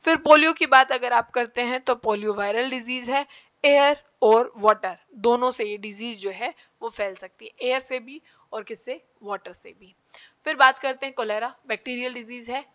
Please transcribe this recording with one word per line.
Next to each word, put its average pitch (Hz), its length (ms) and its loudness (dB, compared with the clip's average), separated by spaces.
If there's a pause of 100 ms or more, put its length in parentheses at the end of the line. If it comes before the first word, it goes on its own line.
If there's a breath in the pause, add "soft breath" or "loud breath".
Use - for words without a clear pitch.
फिर 330 140 2
polio 302 380 6
की 320 120 -2
बात 262 260 6
अगर 247 220 -2
आप 233 180 -2
करते 240 300 -4
हैं 247 200 -4
तो 254 140 0
polio 214 380 -2
viral 208 360 -2
disease 247 400 -8
है, 277 160 -2 (400 soft breath)
एयर 285 360 4 (200)
और 233 360 4
वाटर 214 400 0 (180)
दोनों 240 360 0
से 247 140 -6
ये 208 120 -8
disease 208 420 -12
जो 196 100 -8
है 220 240 -8 (280 soft breath)
वो 226 80 -8
फैल 202 260 -8
सकती 190 300 -20
है, - 240 -8
एयर 262 100 0
से 254 200 -8
भी 269 220 -20 (320 soft breath)
और 214 100 -10
किससे, 247 380 -12 (220)
Water 196 300 -12
से - 160 -20
भी। 185 240 -20 (520 soft breath)
फिर 311 100 -4
बात 262 240 4
करते 262 260 -6
हैं 269 100 -12
cholera, 220 380 -6 (140)
bacterial 247 460 -8
disease 240 360 -16
है। 269 260 -8